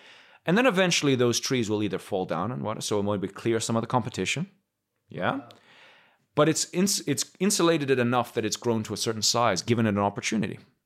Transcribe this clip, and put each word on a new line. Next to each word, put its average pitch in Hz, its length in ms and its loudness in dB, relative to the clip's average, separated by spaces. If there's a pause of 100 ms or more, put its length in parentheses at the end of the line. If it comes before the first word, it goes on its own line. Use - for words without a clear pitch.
(460)
And 170 120 2
then 254 80 4
eventually 175 500 4
those 120 240 2
trees 120 300 -2
will 107 120 0
either 92 180 -2
fall 95 260 -4
down 87 260 -4
and 127 120 -8
what, 107 200 -6
so 107 160 0
it 98 40 0
might 101 180 -2
be 95 80 -4
clear 113 320 -2
some 113 160 -2
of 113 40 0
the 117 60 -6
competition. 123 600 -2 (600)
Yeah. 107 340 -4 (920)
But 151 140 4
it's - 240 -2
ins-, 190 340 0
it's 139 180 -2 (140)
insulated 170 500 2
it 131 100 4
enough 120 340 0
that 113 120 -2
it's 101 120 -4
grown 113 260 0
to 107 100 -6
a 98 40 -6
certain 110 240 -4
size, 110 400 2
given 117 240 2
it 107 40 4
an 101 100 2
opportunity. 101 600 -2 (260)